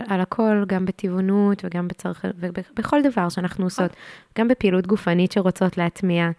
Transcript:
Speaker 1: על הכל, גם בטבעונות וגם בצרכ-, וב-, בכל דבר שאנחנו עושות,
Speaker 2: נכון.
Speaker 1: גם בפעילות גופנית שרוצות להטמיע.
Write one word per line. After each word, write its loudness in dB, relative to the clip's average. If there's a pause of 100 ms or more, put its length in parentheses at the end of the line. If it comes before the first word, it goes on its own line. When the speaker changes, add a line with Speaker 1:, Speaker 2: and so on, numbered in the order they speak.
Speaker 1:
על 0
הכל, 0
גם -2
בטבעונות 0
וגם -4
בצרכ-, -8 (140)
וב-, -8 (160)
בכל 0
דבר 2
שאנחנו -2
עושות, -2
Speaker 2:
נכון. -20 (420)
Speaker 1:
גם 2
בפעילות 2
גופנית 2
שרוצות 0
להטמיע. 0